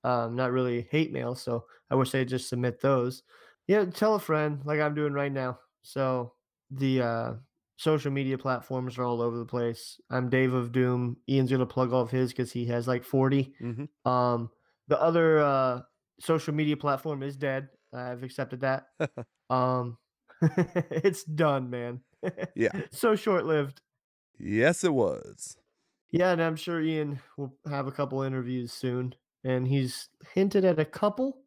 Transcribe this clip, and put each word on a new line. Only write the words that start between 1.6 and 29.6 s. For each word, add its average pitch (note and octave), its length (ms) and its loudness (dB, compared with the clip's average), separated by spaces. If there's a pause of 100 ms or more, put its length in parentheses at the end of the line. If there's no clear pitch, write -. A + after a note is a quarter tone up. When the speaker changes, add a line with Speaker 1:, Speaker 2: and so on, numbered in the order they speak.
Speaker 1:
I - 40 2
wish C3 160 2
they'd C3 180 0
just B2+ 200 -4
submit B2 320 -2
those. C3 420 2 (460)
Yeah, G3+ 160 4
tell G#3 320 2
a G3 40 0
friend D3+ 440 0
like D3+ 160 -2
I'm D3 160 0
doing D3+ 160 0
right C#3 200 -2
now. B2+ 280 -4 (220)
So B2+ 500 -2 (400)
the, C3 300 2
uh, A#2 300 -2 (440)
social D3+ 340 0
media C3+ 260 -2
platforms B2+ 640 -4
are B2+ 60 0
all A#2+ 180 0
over A#2 160 0
the A#2 60 -6
place. A#2 560 -6 (100)
I'm B2+ 180 -2
Dave C3 260 4
of A#2+ 180 -2
Doom. B2 460 0 (100)
Ian's C3 240 2
gonna B2+ 140 2
plug B2+ 260 0
all B2+ 100 4
of A2+ 80 -2
his B2+ 220 0
'cause B2 180 -4
he A#2+ 160 -4
has, A#2+ 220 -2
like, A#2+ 160 -2
forty. C3+ 560 2
Speaker 2:
Mm-hmm. A#2+ 500 -6
Speaker 1:
Um, A#2+ 400 2 (380)
the D3 140 2
other, E3 380 4
uh, C3 420 2 (380)
social D#3+ 340 0
media D3+ 220 0
platform C#3+ 480 -2
is C#3 120 -6
dead. C3+ 320 -4 (260)
I've B2 280 -8
accepted C3 380 -8
that. C3+ 280 -2 (120)
Speaker 2:
<laughs> C3+ 260 -6 (220)
Speaker 1:
Um, B2+ 480 0 (260)
<laughs> - 200 -6
it's E3+ 800 0
done, D3 480 0
man. B2 300 -6 (200)
<laughs> - 360 -8
Speaker 2:
Yeah. A2 160 2 (180)
Speaker 1:
So A3 240 2
short-lived. D#3 680 0 (600)
Speaker 2:
Yes, A#2 420 2
it F3 100 4
was. F2+ 640 -2 (540)
Speaker 1:
Yeah, F3+ 220 2
and E3 100 2
I'm E3 140 0
sure E3+ 260 -4
Ian D3+ 380 -2 (160)
will C3+ 180 -8 (160)
have C#3 160 -4
a C3+ 60 -6
couple C3+ 300 -2
interviews B2+ 500 -4
soon, B2+ 420 -2 (300)
and B2+ 240 0